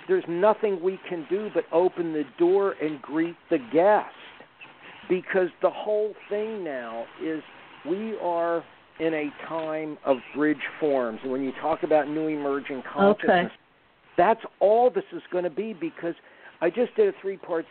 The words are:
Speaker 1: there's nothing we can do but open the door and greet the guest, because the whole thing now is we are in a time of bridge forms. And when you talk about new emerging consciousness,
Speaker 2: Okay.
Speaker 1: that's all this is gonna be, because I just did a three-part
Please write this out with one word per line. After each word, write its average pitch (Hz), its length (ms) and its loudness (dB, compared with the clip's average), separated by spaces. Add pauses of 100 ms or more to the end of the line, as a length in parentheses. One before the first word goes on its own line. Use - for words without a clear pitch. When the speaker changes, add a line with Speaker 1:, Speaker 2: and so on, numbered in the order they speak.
Speaker 1:
there's 180 200 2
nothing 196 540 2
we 185 180 -2 (100)
can 170 200 -8
do 208 240 -2
but 165 200 0
open 170 400 0
the 151 100 -2 (140)
door 190 440 2
and 151 200 -4
greet 165 340 -4 (140)
the 170 80 2
guest, 151 560 2 (960)
because 180 400 0 (120)
the 185 80 6
whole 214 440 -2 (160)
thing 214 340 -4
now 120 420 -8 (160)
is 160 200 -4 (440)
we 202 340 -4
are 170 440 -2 (360)
in 160 140 0
a 151 200 -4 (140)
time 156 580 -6
of 135 120 4 (180)
bridge 147 260 0 (180)
forms. 123 440 0
And 131 80 -6
when 131 100 -4
you 131 100 -4 (100)
talk 156 220 -2
about 151 240 2
new 156 200 -2
emerging 139 560 -4
consciousness, 196 640 4
Speaker 2:
Okay. - 80 -18 (640)
Speaker 1:
that's 220 240 6 (180)
all 220 320 6
this 180 220 -4
is 165 180 -12
gonna 180 180 -2
be, 208 240 -6
because 165 400 -6 (460)
I 170 100 2
just 226 260 0
did 202 200 4
a - 40 -20
three-part 175 520 -6